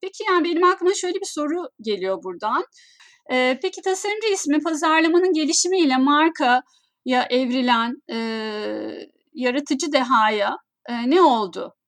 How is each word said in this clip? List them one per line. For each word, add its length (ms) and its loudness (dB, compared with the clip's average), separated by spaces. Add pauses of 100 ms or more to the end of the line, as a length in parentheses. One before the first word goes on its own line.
peki 260 -10
yani 160 4
benim 200 0
aklıma 300 2
şöyle 220 -4
bir 100 -6
soru 440 -6 (120)
geliyor 420 -4
buradan. 420 -4 (680)
E, 300 0
peki 200 -6
tasarımcı 460 -4
ismi 320 0
pazarlamanın 760 2
gelişimiyle 640 2
markaya 680 2 (680)
evrilen, 640 0 (160)
e, 60 -6 (1160)
yaratıcı 580 -2
dehaya, 680 2 (320)
e, 200 -4
ne 120 6
oldu? 540 2 (120)